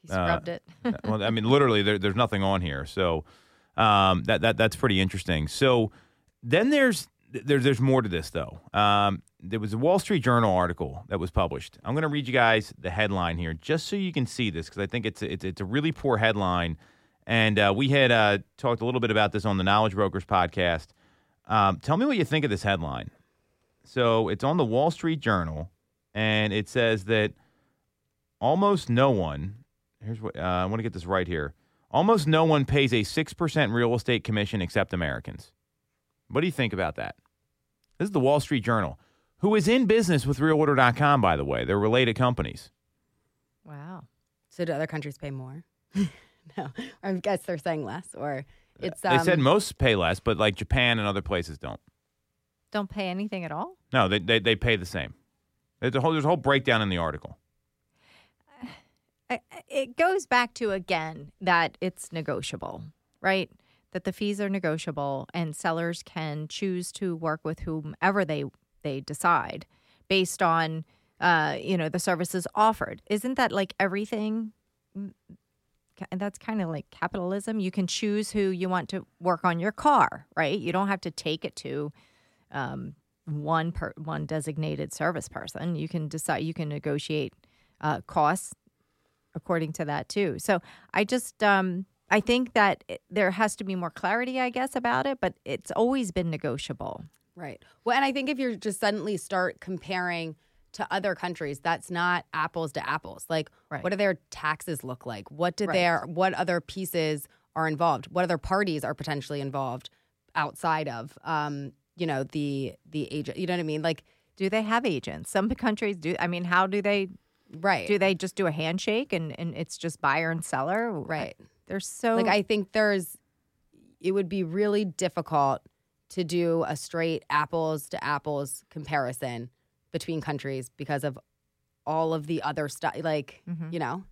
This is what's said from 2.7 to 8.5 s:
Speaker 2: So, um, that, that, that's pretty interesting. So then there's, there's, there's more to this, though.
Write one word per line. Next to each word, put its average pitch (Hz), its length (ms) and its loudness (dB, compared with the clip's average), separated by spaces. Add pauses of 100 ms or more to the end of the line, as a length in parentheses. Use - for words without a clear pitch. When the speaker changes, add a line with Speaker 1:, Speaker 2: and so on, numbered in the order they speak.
Speaker 2:
So, 85 380 0 (520)
um, 98 500 6
that, 107 160 2
that, 113 140 4
that's 110 200 2
pretty 101 260 2
interesting. 90 460 0
So 123 440 4 (520)
then 170 260 2
there's, 269 380 2 (240)
there's, 127 320 0
there's 123 180 4
more 131 220 4
to 107 60 -4
this, 82 200 -4
though. 80 300 -8 (120)